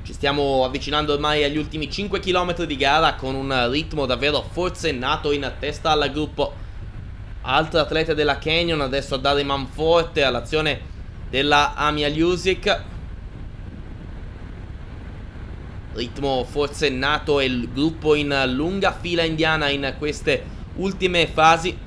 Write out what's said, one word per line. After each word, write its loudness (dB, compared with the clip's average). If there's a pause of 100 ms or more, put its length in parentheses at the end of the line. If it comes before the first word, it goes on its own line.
Ci -12
stiamo 2
avvicinando 0
ormai 2
agli 0
ultimi -4
cinque -2
chilometri 0
di -2
gara 4
con -4
un 0
ritmo -2
davvero 2
forsennato -2
in 0
testa -2
al 2
gruppo. -2 (880)
Altre 2
atlete 2
della 2
Canyon, 2
adesso -2
a -2
dare 2
manforte 2
all'azione 0 (480)
della 4
Amia 0
Liusic. 0 (3000)
Ritmo -2
forsennato 0
e 4
il -2
gruppo 2
in 2 (100)
lunga 2
fila 0
indiana 2
in 0
queste 0 (320)
ultime 2
fasi. 4 (120)